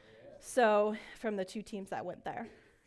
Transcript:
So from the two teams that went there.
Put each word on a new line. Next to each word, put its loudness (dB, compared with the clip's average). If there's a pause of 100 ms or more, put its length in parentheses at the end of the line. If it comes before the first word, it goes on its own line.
(400)
So 4 (240)
from -2
the -2
two -10
teams -10
that -6
went -10
there. -8 (400)